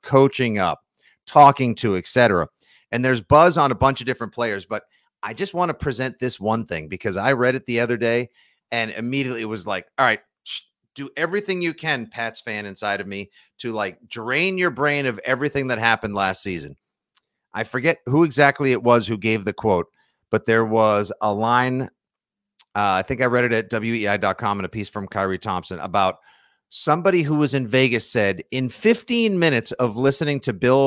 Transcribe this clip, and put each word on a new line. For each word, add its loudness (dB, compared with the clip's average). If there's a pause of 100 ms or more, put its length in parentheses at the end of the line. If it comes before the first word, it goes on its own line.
coaching 2
up, -2 (420)
talking 6
to, 0
et -4
cetera. 4 (460)
And -2
there's 2
buzz 6
on 4
a -2
bunch 2
of -8
different -6
players, -4
but -8 (380)
I -8
just -6
wanna -2
present -4
this -4
one -2
thing -8
because -6
I 2
read 2
it -8
the 0
other 0
day 0 (420)
and -2
immediately -4
it -6
was -8
like, -6 (120)
"All 4
right, 0 (240)
sh-, -12 (320)
do -12
everything -4
you -4
can, -6
Pats -8
fan -8
inside -4
of -8
me, -10 (280)
to, -8
like, -4 (100)
drain -2
your 0
brain -2
of -4
everything -2
that -2
happened 0
last -2
season." -8 (760)
I -6
forget -2
who 4
exactly 2
it 0
was 4
who -4
gave -2
the -4
quote, 0 (440)
but 0
there 4
was 2
a 0
line, 0
uh, -8 (840)
I 0
think -4
I 2
read 2
it 0
at -2
W -2
E -2
I 2
dot -2
com -2
in -6
a -6
piece -8
from -10
Kyrie -4
Thompson -6
about 0 (520)
somebody 0
who 0
was 0
in -2
Vegas 2
said, 0
"In -2
fifteen 0
minutes 2
of -2
listening 0
to -4
Bill 4